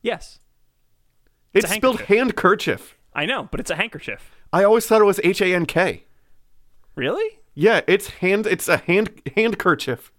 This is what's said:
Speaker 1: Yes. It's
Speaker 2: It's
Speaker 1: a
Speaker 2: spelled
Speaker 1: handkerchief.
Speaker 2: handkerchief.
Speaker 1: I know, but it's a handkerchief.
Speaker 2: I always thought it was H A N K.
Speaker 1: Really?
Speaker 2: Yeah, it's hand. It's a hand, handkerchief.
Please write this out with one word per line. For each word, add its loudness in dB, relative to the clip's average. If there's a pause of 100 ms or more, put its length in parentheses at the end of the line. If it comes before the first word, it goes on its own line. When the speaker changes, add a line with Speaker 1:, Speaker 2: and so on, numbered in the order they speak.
Speaker 1:
Yes. -8 (1120)
It's 4
Speaker 2:
It's -4
Speaker 1:
a -2
Speaker 2:
spelled 0
Speaker 1:
handkerchief. 2
Speaker 2:
handkerchief. 0 (160)
Speaker 1:
I -4
know, -6
but -8
it's -10
a -4
handkerchief. -10 (220)
Speaker 2:
I 2
always 4
thought 6
it 8
was 2
H 2
A 0
N 0
K. -2 (920)
Speaker 1:
Really? -6 (140)
Speaker 2:
Yeah, 2
it's 0
hand. -2
It's -4
a 2
hand, -2 (140)
handkerchief. -2